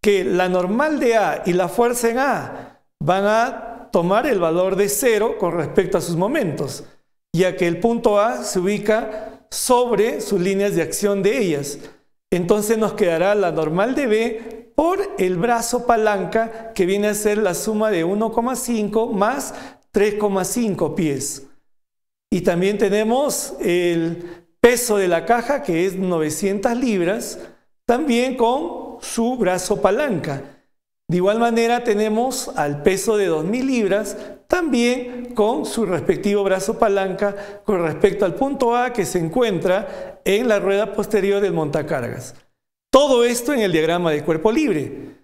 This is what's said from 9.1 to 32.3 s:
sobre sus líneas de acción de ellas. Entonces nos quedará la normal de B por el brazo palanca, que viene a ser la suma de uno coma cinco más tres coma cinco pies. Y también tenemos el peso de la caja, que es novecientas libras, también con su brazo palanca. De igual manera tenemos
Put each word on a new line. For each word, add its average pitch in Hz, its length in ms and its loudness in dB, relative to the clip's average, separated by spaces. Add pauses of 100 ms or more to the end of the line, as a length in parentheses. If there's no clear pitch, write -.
sobre 240 720 2
sus 202 180 0
líneas 196 340 0
de 165 80 2
acción 202 400 0
de 214 160 2
ellas. 151 400 -2 (520)
Entonces 208 480 2
nos 220 160 0
quedará 180 400 2
la 190 180 2
normal 165 420 0
de 294 120 0
B 226 680 -2
por 339 240 2 (200)
el 185 180 0
brazo 233 500 -2
palanca, 220 840 -2
que 185 140 0
viene 202 220 0
a 208 60 0
ser 208 220 0
la 208 160 0
suma 214 380 -2
de 170 140 0
uno 214 280 -2
coma 233 240 -4
cinco 226 520 -2
más 240 460 -2 (360)
tres 208 240 2
coma 202 300 0
cinco 185 500 -2
pies. 147 520 -4 (840)
Y 185 100 0
también 185 380 0
tenemos 220 840 0
el 175 840 -2 (140)
peso 240 380 4
de 196 100 2
la 170 180 0
caja, 240 380 0
que 170 240 0
es 185 80 -2
novecientas 190 840 -2
libras, 220 640 -2 (480)
también 254 500 2
con 262 640 -2
su 240 360 -2
brazo 185 440 0
palanca. 185 640 0 (640)
De 160 120 0
igual 196 200 2
manera 233 460 2
tenemos 220 720 0